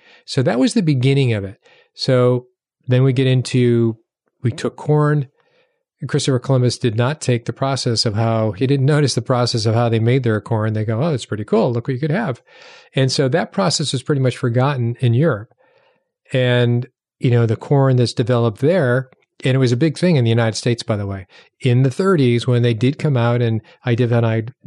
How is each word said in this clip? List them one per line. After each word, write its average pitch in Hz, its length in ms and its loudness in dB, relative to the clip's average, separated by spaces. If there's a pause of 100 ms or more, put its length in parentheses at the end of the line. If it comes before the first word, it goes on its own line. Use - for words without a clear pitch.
(260)
So - 180 -2
that 202 160 0
was 262 140 2
the 220 100 0
beginning 135 480 2
of 101 140 -4
it. 98 160 -16 (320)
So 123 540 0 (400)
then 127 160 2
we 135 100 2
get 131 120 0
into, 120 720 2 (480)
we 120 80 0
took - 240 -8
corn. 147 540 0 (800)
Christopher 135 320 -2
Columbus 123 380 0
did 113 180 -2
not 123 240 -2
take 120 240 -2
the - 80 -6
process 131 540 -4
of 107 100 -2
how, 113 380 0
he 110 120 -2
didn't 135 200 0
notice 147 300 2
the 120 60 -2
process 120 440 -2
of 110 100 2
how 120 140 0
they 113 100 0
made 123 240 2
their 110 160 0
corn. 110 320 -2
They 107 140 -4
go, 113 180 -2
"Oh, 170 100 0
it's 120 120 -6
pretty 107 180 -8
cool. 175 300 0
Look 117 160 -4
what 135 40 -4
you 123 60 -6
could 151 100 -4
have." 165 320 -4 (540)
And 135 160 2
so 139 160 0
that 170 240 -2
process 165 400 -2
was 131 100 -4
pretty 139 200 -2
much 127 160 0
forgotten 123 640 -2
in 117 120 2
Europe. 120 360 0 (840)
And, 123 560 0 (320)
you 127 120 0
know, 117 140 4
the 110 120 0
corn 135 400 2
that's 120 160 0
developed 117 480 0
there, 131 480 0 (340)
and 131 120 0
it - 20 0
was 127 160 2
a - 20 2
big 139 220 -2
thing 180 180 2
in 123 80 2
the 117 60 2
United 113 260 0
States, - 280 -2
by 110 120 -4
the 101 100 -6
way. 98 220 -10 (320)
In 127 240 2
the 135 80 2
thirties, 135 560 2
when 120 140 2
they 120 120 2
did 127 240 0
come 147 200 -2
out 120 240 0
and 113 200 -2 (240)
identified, 117 680 0 (140)